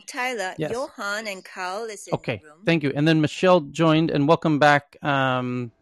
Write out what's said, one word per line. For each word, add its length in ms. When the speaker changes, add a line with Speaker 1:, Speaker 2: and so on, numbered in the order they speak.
Speaker 1:
Tyler, 500
Speaker 2:
Yes. 140
Speaker 1:
Johan 560
and 160
Carl 420
is 220
in 60
Speaker 2:
Okay, 280
Speaker 1:
the 80
room. 160
Speaker 2:
thank 180
you. 120
And 120
then 120
Michelle 420
joined, 500
and 160
welcome 320
back, 440
um, 680